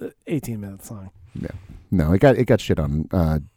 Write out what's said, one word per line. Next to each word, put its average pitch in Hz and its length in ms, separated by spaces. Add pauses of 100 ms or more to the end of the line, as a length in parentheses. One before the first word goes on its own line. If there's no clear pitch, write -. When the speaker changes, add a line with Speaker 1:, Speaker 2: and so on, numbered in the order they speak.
Speaker 1:
uh, - 80 (180)
eighteen 123 360
minutes 98 280
long. 98 200 (240)
Speaker 2:
Yeah. - 140 (420)
No, 82 220
it 98 80
got, 131 180
it 123 80
got 117 140
shit - 180
on, 76 340
uh, 78 280 (160)